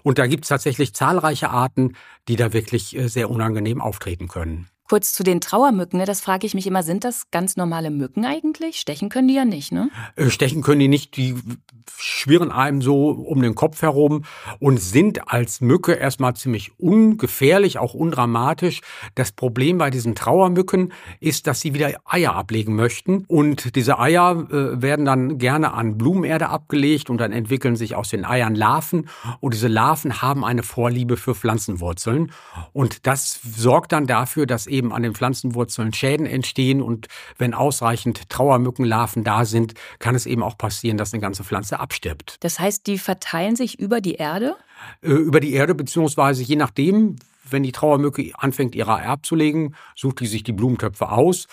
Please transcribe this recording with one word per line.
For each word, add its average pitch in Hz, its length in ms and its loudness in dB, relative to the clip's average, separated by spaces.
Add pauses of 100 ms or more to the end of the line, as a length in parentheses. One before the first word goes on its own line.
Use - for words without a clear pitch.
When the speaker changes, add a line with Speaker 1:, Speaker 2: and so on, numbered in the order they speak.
Speaker 1:
Und 135 160 2
da 127 80 6
gibt's 139 220 -2
tatsächlich 143 460 0
zahlreiche 151 560 0
Arten, 127 460 0 (320)
die 117 80 0
da 113 160 2
wirklich, 110 440 -2
äh, 127 120 -2
sehr 113 220 -2
unangenehm 113 500 -2
auftreten 92 480 -6
können. 85 400 -8 (200)
Speaker 2:
Kurz 208 240 0
zu - 100 -4
den 180 180 2
Trauermücken, 214 600 2
ne? 190 40 0
Das 196 160 -4
frage 190 260 -2
ich 202 80 -6
mich 190 120 -4
immer, 185 160 0
sind 180 220 -4
das - 260 -8
ganz 180 260 -2
normale 165 340 -2
Mücken 143 340 -2
eigentlich? 311 560 -4
Stechen 147 280 -6
können 262 200 2
die 269 60 4
ja 269 100 2
nicht, 170 260 -2
ne? 185 180 0 (280)
Speaker 1:
Äh, 135 140 4
stechen 143 320 0
können 147 180 6
die 139 80 6
nicht, 139 280 0
die 127 200 -2 (640)
schwirren 156 520 2
einem 139 320 0
so 143 280 4
um 127 320 0
den 117 120 2
Kopf 156 280 0
herum 147 420 4 (340)
und 135 220 4
sind 135 500 2
als 120 300 -2
Mücke 170 320 4
erstmal 131 420 0
ziemlich 110 440 -4
ungefährlich, 196 1000 4
auch 120 160 -2
undramatisch. 139 840 0 (340)
Das - 180 -2
Problem 131 460 0
bei 143 120 2
diesen 120 240 -2
Trauermücken 185 800 2 (280)
ist, - 260 -2
dass 135 140 -2
sie 143 140 -4
wieder 143 200 0 (100)
Eier 156 300 0
ablegen 107 400 -2
möchten. 185 540 0
Und 147 480 2
diese 127 220 2
Eier, 170 520 4
äh, 131 320 -2
werden 147 220 0
dann 131 340 0
gerne 135 340 2
an 110 260 -2
Blumenerde 160 500 0
abgelegt 147 600 0
und 120 80 0
dann 110 140 -2
entwickeln 120 440 0
sich 110 180 -6
aus 104 140 -4
den 98 160 -4
Eiern 117 300 0
Larven. 151 540 0 (320)
Und 120 140 -2
diese 113 140 0
Larven 123 540 2
haben 131 220 0
eine 117 180 0
Vorliebe 120 540 -2
für 123 180 -2
Pflanzenwurzeln. 107 960 -2 (400)
Und - 340 0
das - 340 -2 (160)
sorgt 127 360 2
dann 147 140 0
dafür, 127 400 0
dass 120 200 -2
eben 123 260 -2
an 117 100 -2
den 113 120 -2
Pflanzenwurzeln 120 800 -2
Schäden 143 340 0
entstehen. 131 540 0
Und 113 280 -6 (300)
wenn 123 160 0
ausreichend 120 720 -2
Trauermückenlarven 123 960 2
da 110 200 2
sind, 113 300 0 (240)
kann 117 160 0
es 123 120 -2
eben 120 160 -2
auch 107 140 -4
passieren, 107 400 -2
dass 107 160 -4
eine 110 80 -4
ganze 98 240 -6
Pflanze 104 360 -4
abstirbt. - 600 -8
Speaker 2:
Das 170 200 -4
heißt, 202 260 -2
die 202 120 -2
verteilen 190 580 -2
sich 247 240 -4
über 220 200 -2
die 185 140 -4
Erde? 196 400 -4 (480)
Speaker 1:
Äh, 165 60 -10
über 151 320 4
die 143 120 -2
Erde, 143 220 2
beziehungsweise 143 680 0
je 135 140 0
nachdem, 175 600 2 (320)
wenn 139 160 0
die 127 80 -4
Trauermücke 143 640 0
anfängt, 131 380 -2
ihre 110 200 0
Eier 98 160 -2
abzulegen, 151 640 0 (220)
sucht - 240 -4
die 123 60 -2
sich 107 180 -4
die 120 80 -4
Blumentöpfe 110 580 -2
aus. 156 420 2